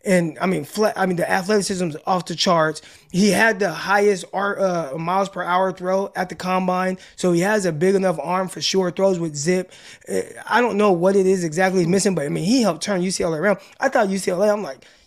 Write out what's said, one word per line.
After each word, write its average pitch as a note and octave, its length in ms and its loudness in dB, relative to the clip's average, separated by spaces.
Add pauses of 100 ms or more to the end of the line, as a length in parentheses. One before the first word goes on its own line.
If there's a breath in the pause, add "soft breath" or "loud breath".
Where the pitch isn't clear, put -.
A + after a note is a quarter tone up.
And, F3 360 0
I F3 80 -2
mean, E3+ 160 -2
fle-, G#3 320 -2
I F#3+ 100 0
mean, F#3 120 -2
the D#3+ 120 -2
athleticism's F#3 640 0 (120)
off F#3 180 0
the F3 100 -8
charts. D#3+ 460 0 (300 loud breath)
He G3 180 2
had G3+ 300 2
the F#3+ 120 0
highest F#3+ 640 0
R, G3 240 -2
uh, E3+ 400 -2
miles F#3 320 0
per F3+ 140 -8
hour F3+ 300 0
throw F#3 420 -4
at F3+ 140 -4
the E3+ 60 -12
combine. F#3 640 -2 (200 loud breath)
So F3+ 160 2
he E3+ 80 2
has G3+ 240 0
a F3 80 2
big F3+ 200 2
enough F#3+ 240 2
arm F3+ 300 -2
for E3+ 140 -12
short F3+ 340 0
throws F#3+ 240 2
with E3 160 -4
zip. F3+ 360 -2 (380 loud breath)
Uh, F#3+ 120 -2 (260)
I A3 140 2
don't G#3+ 160 0
know G#3 160 4
what F3+ 240 2
it F#3+ 100 4
is F#3+ 160 2
exactly F#3 380 0
he's E3 80 2
missing, F#3+ 260 2
but, D3+ 100 -2
I D3 40 -6
mean, D#3+ 160 -4
he B3 180 4
helped E3+ 180 0
turn F#3+ 220 -2
U F#3 80 -2
C F#3+ 120 -4
L E3+ 120 0
A D3+ 40 -4
around. G3 200 0 (200 loud breath)
I C4+ 100 0
thought A#3 200 2
U G3 80 -2
C F#3+ 140 -2
L F3+ 100 -2
A, G#3 100 4
I'm G#3 120 -2
like, C3+ 220 -12 (220 soft breath)